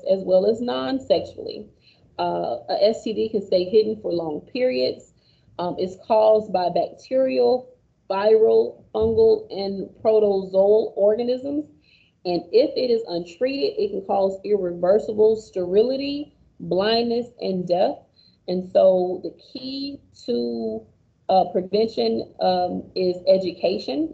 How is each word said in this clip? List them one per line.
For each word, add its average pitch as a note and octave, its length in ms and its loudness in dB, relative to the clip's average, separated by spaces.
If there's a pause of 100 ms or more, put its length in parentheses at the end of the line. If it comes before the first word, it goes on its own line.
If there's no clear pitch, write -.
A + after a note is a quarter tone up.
(100)
as G3 140 0
well F#3 220 4
as A3+ 140 0
non-sexually. C4 1080 -4 (500)
Uh, F3 400 -4 (100)
a G3+ 200 2
S A3+ 140 -2
T A3+ 100 -6
D A3 160 -4
can G3+ 160 -4
stay F3+ 200 0
hidden G#3+ 360 0
for F3 120 -6
long E3 280 -4 (120)
periods. B3+ 600 -2 (460)
Um, F3 200 -6
it's F#3 180 -6 (100)
caused G#3+ 460 4
by F3+ 160 0
bacterial, B3 1040 0 (380)
viral, A3 720 4 (100)
fungal, A3 580 2
and G3 380 -8 (140)
protozoal G3+ 920 2
organisms. B3 680 0 (640)
And F3 160 -2 (100)
if C#4 240 4
it B3+ 140 0
is A3+ 180 0
untreated, C4 720 -4
it G3+ 140 -2
can F#3+ 100 -6
cause G3 420 0
irreversible G#3 920 2
sterility, B3+ 1000 -2 (240)
blindness, A#3 720 0 (120)
and F#3 260 -4
death. G3+ 320 0 (500)
And F3+ 240 -4
so F#3 500 4
the E3+ 80 -10
key C#4 680 -12 (260)
to, A#3 580 -4 (440)
uh, F#3+ 180 4
prevention, A3+ 920 -2
um, F#3 540 -2
is F3+ 220 0 (120)
education. F#3+ 840 0